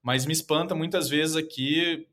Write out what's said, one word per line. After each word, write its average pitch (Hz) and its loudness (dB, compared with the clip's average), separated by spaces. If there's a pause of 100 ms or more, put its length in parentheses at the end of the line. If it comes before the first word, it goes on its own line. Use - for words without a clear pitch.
mas 131 0
me 151 0
espanta 160 0
muitas 160 0
vezes 156 2
aqui 156 -2